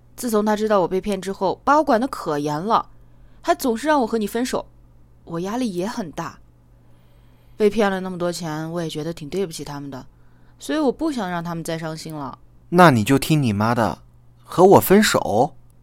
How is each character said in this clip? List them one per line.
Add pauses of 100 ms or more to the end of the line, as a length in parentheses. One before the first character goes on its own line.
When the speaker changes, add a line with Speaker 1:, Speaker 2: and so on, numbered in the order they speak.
(160)
Speaker 1:
自
从
她
知
道
我
被
骗
之
后，
把
我
管
得
可
严
了， (520)
还
总
是
让
我
和
你
分
手， (600)
我
压
力
也
很
大。 (1160)
被
骗
了
那
么
多
钱，
我
也
觉
得
挺
对
不
起
他
们
的， (500)
所
以
我
不
想
让
他
们
再
伤
心
了。 (300)
Speaker 2:
那
你
就
听
你
妈
的， (440)
和
我
分
手？ (280)